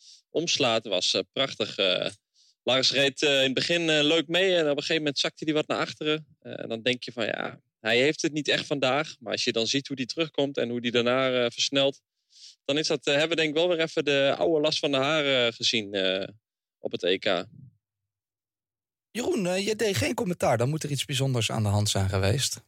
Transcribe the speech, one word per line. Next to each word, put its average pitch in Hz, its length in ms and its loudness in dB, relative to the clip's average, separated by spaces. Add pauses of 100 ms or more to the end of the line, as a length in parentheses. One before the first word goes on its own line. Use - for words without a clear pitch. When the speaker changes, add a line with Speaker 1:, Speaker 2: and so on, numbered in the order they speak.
(300)
Speaker 1:
omslaat, 131 560 0
was, 92 280 0
eh, 101 80 2 (120)
prachtig. 131 440 -4
Eh, 95 320 0 (540)
Lars 127 280 0
reed, 139 320 0
eh, 143 140 4
in 135 60 4
het 135 100 0
begin, 165 360 0
eh, 151 140 2
leuk 156 240 2
mee 180 280 2
en 170 80 2
op 151 60 2
een 143 60 2
gegeven 147 200 -4
moment 151 240 -2
zakte - 240 -4
hij 151 100 0
wat 151 140 0
naar 120 120 -2
achteren. 151 480 -4 (120)
Eh, - 200 -14
en - 100 -10
dan 113 120 -6
denk 123 220 -2
je - 80 -12
van, 113 140 -4
ja, - 340 -6 (200)
hij 113 180 2
heeft 143 240 2
het 156 120 0
niet 147 140 -2
echt 151 180 0
vandaag. 139 540 0
Maar 107 120 -8
als 113 120 -2
je 123 80 0
dan 113 160 0
ziet 135 200 -2
hoe 139 80 -6
die 127 100 -4
terugkomt 143 520 -2
en 120 120 -2
hoe 120 120 -4
die 117 100 -2
daarna, 123 400 2 (120)
eh, - 80 2
versnelt, 139 500 0 (640)
dan 139 120 0
is 156 100 -2
dat, 151 200 0
eh, 151 40 2
hebben 151 180 2
we 170 60 0
denk 156 140 2
ik 143 60 -4
wel 165 120 2
weer 175 120 2
even 160 260 0
de 139 320 4
oude 165 240 2
Lars 156 180 0
van 147 120 0
der 135 100 2
Haar, 147 240 2 (220)
eh, 113 60 0
gezien, 110 400 -2
eh, 95 340 0 (520)
op - 120 -6
het - 120 -8
E 92 140 2
K. 92 280 0 (1700)
Speaker 2:
Jeroen, 247 360 -2
eh, 190 180 0
je 214 100 -2
deed 208 220 0
geen 285 160 0
commentaar. 180 440 0
Dan 120 120 2
moet 156 140 -4
er 151 80 -6
iets 135 140 -4
bijzonders 131 460 0
aan 120 120 0
de 104 60 2
hand 104 200 2
zijn 95 200 0
geweest. 98 580 0